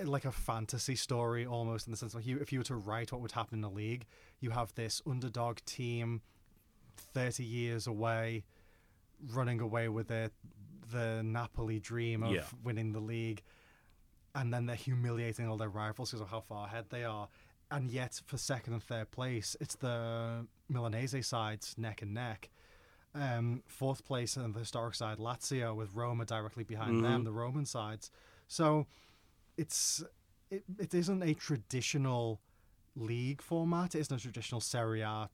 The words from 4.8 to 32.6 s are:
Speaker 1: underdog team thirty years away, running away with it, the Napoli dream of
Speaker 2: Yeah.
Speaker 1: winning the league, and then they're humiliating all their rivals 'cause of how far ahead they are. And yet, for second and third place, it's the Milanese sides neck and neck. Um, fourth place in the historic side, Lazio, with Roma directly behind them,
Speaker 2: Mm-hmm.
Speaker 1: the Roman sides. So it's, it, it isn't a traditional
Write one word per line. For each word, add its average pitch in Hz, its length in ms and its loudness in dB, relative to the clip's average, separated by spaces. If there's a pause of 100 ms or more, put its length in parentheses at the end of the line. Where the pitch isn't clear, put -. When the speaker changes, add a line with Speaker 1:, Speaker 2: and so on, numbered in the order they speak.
Speaker 1:
underdog 123 580 0
team 117 580 -2 (760)
thirty 127 480 -2
years 117 420 0
away, 113 580 0 (840)
running 120 320 2
away 117 280 2
with 107 220 0
it, 113 220 0 (580)
the 113 320 0
Napoli 110 560 0
dream 113 460 0
of 107 80 4
Speaker 2:
Yeah. 85 140 2 (180)
Speaker 1:
winning 113 280 0
the 110 80 -2
league, 113 420 -2 (920)
and 123 180 2
then 120 140 2
they're 120 80 -2
humiliating 117 720 2
all 110 80 2
their 107 120 0
rivals 107 420 -2
'cause 117 100 -4
of 101 80 -4
how 110 120 -4
far 104 260 -8
ahead 110 240 -6
they 120 140 -4
are. 107 240 -4 (420)
And 135 200 0
yet, 127 340 -2
for - 120 -6
second 120 360 -2
and 113 100 -2
third 113 300 -4
place, 127 480 -2
it's - 160 -4
the 117 720 -2 (200)
Milanese 123 560 0
sides 107 540 -2
neck 113 240 -4
and 104 120 -4
neck. 117 360 -4 (640)
Um, 120 520 2
fourth 135 380 0
place 123 320 0
in 120 160 -2
the 104 60 -4
historic 117 360 -2
side, 110 240 -2
Lazio, 117 580 0
with 107 180 -4
Roma 120 300 0
directly 110 400 -2
behind 113 400 4
them, 120 140 6
Speaker 2:
Mm-hmm. 117 60 2
Speaker 1:
the 110 80 -2
Roman 123 340 0
sides. 107 440 -6 (380)
So 156 380 6 (720)
it's, - 460 2 (480)
it, 196 140 -4 (140)
it 196 160 -2
isn't 185 280 4
a 160 120 6
traditional 123 1080 2 (560)